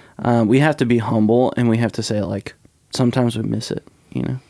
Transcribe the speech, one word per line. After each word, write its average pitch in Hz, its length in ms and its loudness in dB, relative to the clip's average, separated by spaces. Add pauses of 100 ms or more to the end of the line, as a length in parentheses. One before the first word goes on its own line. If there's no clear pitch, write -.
(180)
Uh, 117 280 2
we 120 140 4
have 151 180 2
to 131 80 0
be 120 120 2
humble, 113 580 2
and 120 140 2
we 113 80 2
have 113 160 0
to 113 100 -6
say, 107 180 -4
like, 98 320 -8 (380)
sometimes 120 460 0
we 113 60 -4
miss 110 280 -6
it, - 160 -10 (240)
you - 120 -6
know? 127 160 -6 (100)